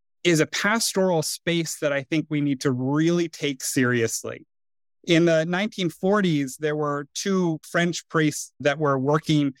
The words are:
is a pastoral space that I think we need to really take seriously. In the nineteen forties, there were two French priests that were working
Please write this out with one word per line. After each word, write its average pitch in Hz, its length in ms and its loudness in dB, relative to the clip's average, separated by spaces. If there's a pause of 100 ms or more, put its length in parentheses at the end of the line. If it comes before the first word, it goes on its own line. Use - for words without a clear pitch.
(240)
is 170 160 4
a 151 60 2
pastoral 190 760 0
space - 560 -4
that 147 120 -2
I 139 120 -2
think 151 260 -2
we 151 120 -2
need 143 200 -2
to 143 100 0
really 156 560 0
take 143 360 -6
seriously. 120 840 -2 (600)
In 170 200 4
the 165 180 4
nineteen 180 460 -4
forties, 175 720 0
there 151 160 -2
were 147 360 -4
two 180 460 -2 (100)
French 175 380 -2
priests - 540 0
that 143 180 0
were 139 180 2
working 147 640 2